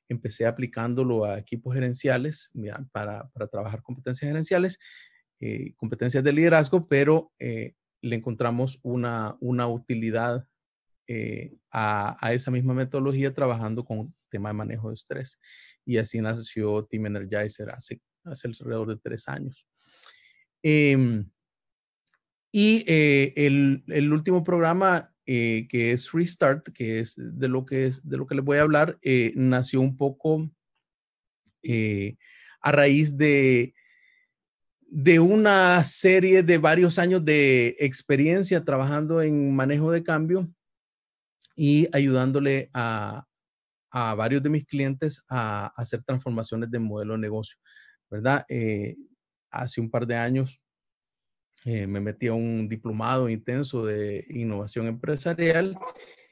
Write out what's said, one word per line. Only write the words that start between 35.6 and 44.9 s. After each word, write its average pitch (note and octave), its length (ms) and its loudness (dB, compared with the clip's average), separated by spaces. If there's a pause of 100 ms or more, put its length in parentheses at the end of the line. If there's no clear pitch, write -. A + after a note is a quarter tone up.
serie F#3 580 6
de E3+ 160 4
varios E3 400 4
años F3+ 260 2
de C3+ 540 4
experiencia D#3 840 0
trabajando D3+ 580 0
en C#3+ 320 0
manejo D3 380 0
de E3+ 100 0
cambio E3+ 500 -2 (1040)
y D3+ 380 4
ayudándole C3+ 800 0
a, A2 560 -6 (600)
a A2+ 260 -4
varios A#2+ 260 0
de D3 80 -2
mis D3+ 160 -2
clientes C#3 640 -4